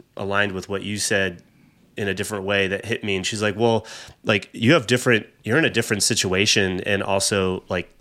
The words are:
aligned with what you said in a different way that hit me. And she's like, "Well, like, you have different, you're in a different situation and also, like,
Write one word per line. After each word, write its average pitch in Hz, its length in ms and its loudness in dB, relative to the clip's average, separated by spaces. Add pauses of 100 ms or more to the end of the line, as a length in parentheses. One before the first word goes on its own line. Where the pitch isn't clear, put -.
(160)
aligned 101 360 -2
with 92 160 -8
what 98 140 -4
you 101 140 -6
said 98 460 0 (540)
in 107 120 -4
a 95 60 -2
different 98 300 -6
way 98 240 2
that 95 180 -4
hit - 160 -4
me. 101 140 -2
And 92 100 -4
she's 107 160 -4
like, 104 140 0
"Well, 113 280 2 (400)
like, 104 280 0
you 117 220 4
have 131 120 2
different, 120 400 2 (160)
you're 113 160 0
in 160 60 4
a 127 60 2
different 110 340 -2
situation 95 800 2
and 101 160 0
also, 95 640 0
like, 90 320 -6